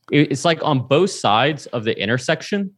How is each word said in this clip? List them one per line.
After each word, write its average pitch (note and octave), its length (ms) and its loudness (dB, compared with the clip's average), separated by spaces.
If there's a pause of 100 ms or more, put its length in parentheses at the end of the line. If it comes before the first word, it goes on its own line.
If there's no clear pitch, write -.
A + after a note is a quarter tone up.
(100)
It, D3 220 4
it's C#3 120 -4
like E3 200 2
on D3 160 0
both E3+ 300 2
sides B2+ 560 0
of A#2 180 -6
the A2 160 -2
intersection. D#3+ 760 -2